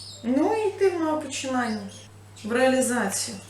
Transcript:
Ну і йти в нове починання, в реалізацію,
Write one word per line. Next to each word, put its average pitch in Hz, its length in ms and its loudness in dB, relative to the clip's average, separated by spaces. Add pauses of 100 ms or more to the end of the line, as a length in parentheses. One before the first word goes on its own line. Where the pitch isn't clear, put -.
(240)
Ну 294 300 2
і 427 140 2
йти 392 220 4
в 349 100 0
нове 311 220 0
починання, 254 600 -2 (640)
в 214 80 -6
реалізацію, 233 880 2 (120)